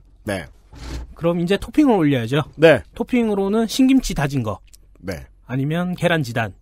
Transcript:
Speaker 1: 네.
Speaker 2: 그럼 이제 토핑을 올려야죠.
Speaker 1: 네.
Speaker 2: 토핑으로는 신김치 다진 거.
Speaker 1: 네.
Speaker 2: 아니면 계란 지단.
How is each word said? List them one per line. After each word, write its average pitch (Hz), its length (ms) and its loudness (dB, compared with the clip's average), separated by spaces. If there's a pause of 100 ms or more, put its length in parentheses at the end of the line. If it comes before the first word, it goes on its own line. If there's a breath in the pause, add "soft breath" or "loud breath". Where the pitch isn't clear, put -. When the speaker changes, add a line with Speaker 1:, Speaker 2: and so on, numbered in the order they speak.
(260)
Speaker 1:
네. 95 200 -6 (680 loud breath)
Speaker 2:
그럼 170 240 -2
이제 175 180 0
토핑을 285 380 2
올려야죠. 143 480 0 (140)
Speaker 1:
네. 147 240 6 (140)
Speaker 2:
토핑으로는 220 720 0
신김치 262 480 2
다진 139 280 -2
거. 104 160 -6 (400)
Speaker 1:
네. 87 260 -10 (200)
Speaker 2:
아니면 160 500 -4
계란 165 280 0
지단. 113 380 -4